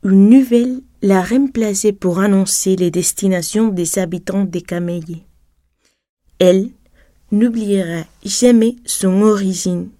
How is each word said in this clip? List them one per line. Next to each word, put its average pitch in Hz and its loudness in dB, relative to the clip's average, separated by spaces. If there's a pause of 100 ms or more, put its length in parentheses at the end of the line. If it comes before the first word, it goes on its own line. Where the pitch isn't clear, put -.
Une 196 6
nouvelle 254 4 (220)
la 196 2
remplaçait 220 -2
pour 185 -4
annoncer 190 0
les 180 -2
destinations 190 -2
des 175 -4
habitants 185 -4
des 175 -6
Camélies. 175 -8 (1120)
Elle 190 2 (640)
n'oubliera 202 -2 (200)
jamais 240 2 (100)
son 190 -2
origine 190 -2 (100)